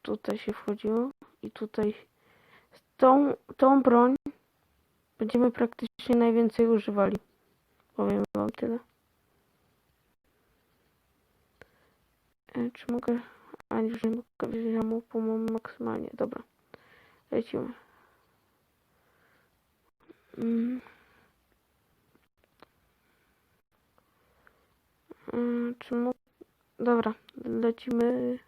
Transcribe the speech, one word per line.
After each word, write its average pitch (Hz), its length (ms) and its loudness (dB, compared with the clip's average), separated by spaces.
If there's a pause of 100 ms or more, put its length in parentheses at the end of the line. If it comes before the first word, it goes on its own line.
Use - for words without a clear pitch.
Tutaj 214 360 -6
się - 160 -8
wchodziło 220 560 -4 (320)
i 220 100 -12
tutaj 214 440 -4 (1000)
tą, 269 360 6 (240)
tą 269 260 6
broń 247 320 6 (1000)
będziemy 240 340 2
praktycznie 240 640 -2
najwięcej 233 520 4
używali. 202 500 2 (800)
Powiem 202 280 0 (120)
wam 208 140 -2
tyle. 233 300 -4 (3750)
E, 247 160 -4
czy - 200 -12
mogę? 240 280 -2 (500)
A 226 120 -2
już 226 220 -4
nie 226 60 0
mogę 226 480 -8
wziąć 226 260 -2
ammo, 226 180 -4 (120)
bo 226 60 -2
mam 220 320 -2
maksymalnie. - 640 -8
Dobra. - 300 -8 (880)
Lecimy. 247 420 -6 (2750)
Mm. 233 440 -2 (4000)
Mm, 240 460 -2
czy - 160 -8
mo-, 240 180 -2 (680)
dobra, 233 340 0 (320)
lecimy. 240 1040 0